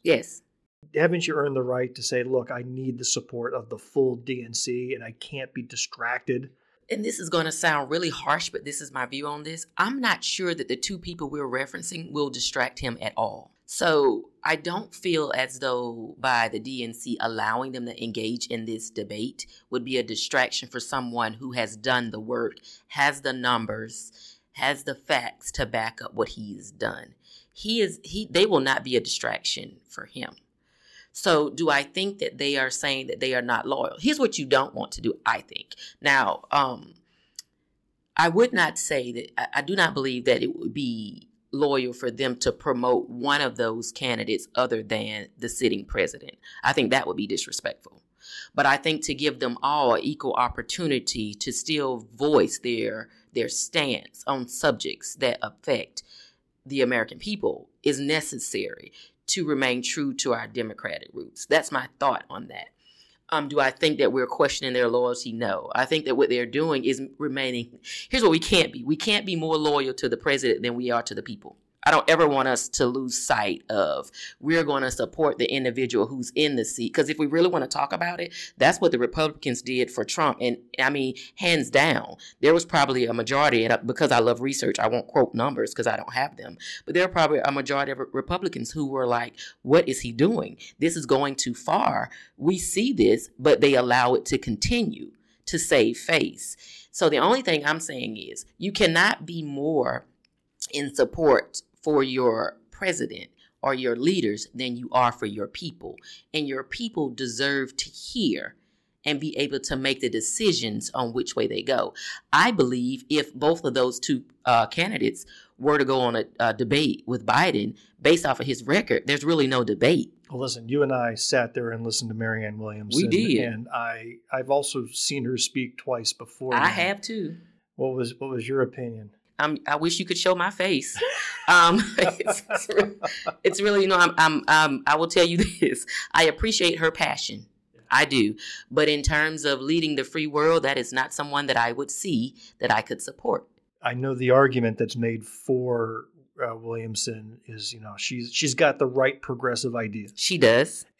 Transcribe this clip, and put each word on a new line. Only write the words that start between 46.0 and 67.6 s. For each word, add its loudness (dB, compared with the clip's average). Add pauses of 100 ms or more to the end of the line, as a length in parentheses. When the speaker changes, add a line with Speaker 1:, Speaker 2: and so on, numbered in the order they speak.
Speaker 1:
I 4
think 2
that 2
would -2
be -4
disrespectful. -8 (500)
But 2
I 4
think -2
to -2
give -2
them -2
all 4
an 0
equal -4
opportunity -2
to -8
still -4
voice 4
their, -4 (240)
their 0
stance -4
on -2
subjects -2
that -2
affect -4 (640)
the 0
American 0
people -4 (120)
is 2
necessary -4 (360)
to 0
remain 2
true -2
to 0
our -4
democratic -8
roots. -14
That's 2
my -4 (120)
thought 0
on -12
that. -14 (640)
Um, -2
do 0
I 4
think 0
that 4
we're 0
questioning 0
their 4
loyalty? 0
No. -4
I 2
think 0
that 2
what 6
they're 0
doing 0
is 2 (200)
remaining, -6 (300)